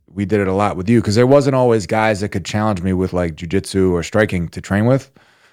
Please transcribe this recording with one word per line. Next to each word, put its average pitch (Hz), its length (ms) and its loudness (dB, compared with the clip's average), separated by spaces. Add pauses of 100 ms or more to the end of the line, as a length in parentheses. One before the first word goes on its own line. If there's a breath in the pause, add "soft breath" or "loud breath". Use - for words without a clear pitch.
we 98 180 -6
did 101 160 0
it 95 60 -2
a 95 60 0
lot 95 240 0
with 90 100 -6
you 117 140 4
'cause 104 140 -2
there 123 100 4
wasn't 135 300 4
always 117 320 2
guys 110 320 0
that 101 100 -6
could 90 160 -6
challenge 107 380 -2
me 92 100 0
with, 90 200 -2
like, 87 220 -2
jujitsu 90 560 -2
or 87 120 0
striking 95 460 -2
to - 120 -14
train 101 240 -2
with, 131 240 0 (440 soft breath)